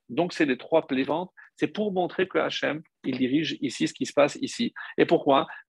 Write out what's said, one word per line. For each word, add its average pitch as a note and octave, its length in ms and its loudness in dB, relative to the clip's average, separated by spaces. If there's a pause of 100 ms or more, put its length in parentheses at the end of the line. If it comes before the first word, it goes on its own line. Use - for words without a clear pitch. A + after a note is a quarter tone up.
Donc, E3 240 -2
c'est E3 140 2
les B2+ 120 2
trois - 300 0
plaivantes. C#3+ 460 -2 (240)
C'est D3+ 100 0
pour G3+ 240 -4
montrer F#3 380 -2
que - 80 -4
Hachem, C#3+ 440 -2 (220)
il C3 140 -2
dirige C#3 420 0
ici D3 300 -2
ce - 40 -12
qui B2+ 120 -6
se - 80 -6
passe C#3+ 260 4
ici. - 340 -4 (240)
Et D#3 80 4
pourquoi ? C#3 420 4 (220)